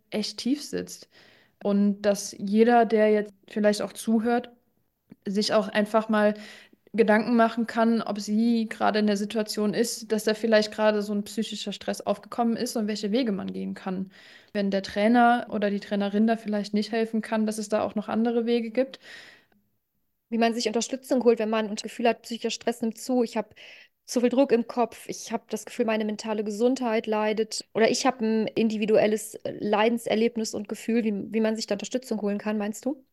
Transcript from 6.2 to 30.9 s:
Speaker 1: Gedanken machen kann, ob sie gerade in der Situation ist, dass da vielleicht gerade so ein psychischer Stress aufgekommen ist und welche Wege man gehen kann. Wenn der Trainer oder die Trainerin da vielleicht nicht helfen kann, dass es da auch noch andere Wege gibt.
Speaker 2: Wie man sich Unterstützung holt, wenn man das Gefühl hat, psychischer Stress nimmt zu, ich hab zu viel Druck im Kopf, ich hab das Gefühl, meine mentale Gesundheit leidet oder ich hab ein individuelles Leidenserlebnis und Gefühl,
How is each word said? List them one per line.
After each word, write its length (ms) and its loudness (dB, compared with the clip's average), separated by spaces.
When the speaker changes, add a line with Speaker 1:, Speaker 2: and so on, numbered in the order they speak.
Speaker 1:
Gedanken 440 4
machen 300 2
kann, 360 2
ob 180 -4
sie 480 2
gerade 320 0
in 80 4
der 80 2
Situation 580 -2
ist, 380 -2
dass 120 -2
da 100 2
vielleicht 380 2
gerade 300 2
so 100 -6
ein 120 -2
psychischer 480 -6
Stress 300 -6
aufgekommen 540 -2
ist 200 -6
und 100 -2
welche 260 -4
Wege 200 0
man 200 -6
gehen 220 -8
kann. 380 -8
Wenn 180 -2
der 120 -2
Trainer 680 4
oder 200 0
die 100 -2
Trainerin 480 0
da 80 2
vielleicht 380 -4
nicht 180 -2
helfen 280 -2
kann, 260 -2
dass 120 -4
es 100 -8
da 140 0
auch 140 -4
noch 120 -4
andere 380 0
Wege 240 0
gibt. 300 -2
Speaker 2:
Wie 80 -2
man 160 2
sich 120 -4
Unterstützung 580 -2
holt, 140 6
wenn 120 -2
man 200 -2
das 120 -8
Gefühl 260 -2
hat, 140 0
psychischer 280 -6
Stress 320 -4
nimmt 160 -4
zu, 240 0
ich 140 -4
hab 180 -4
zu 140 -2
viel 100 4
Druck 220 4
im 140 2
Kopf, 420 -4
ich 240 -10
hab 180 -8
das 140 -6
Gefühl, 220 -2
meine 180 0
mentale 400 -4
Gesundheit 640 0
leidet 640 -2
oder 180 4
ich 160 0
hab 140 2
ein 280 0
individuelles 960 2
Leidenserlebnis 1080 0
und 140 -8
Gefühl, 360 -2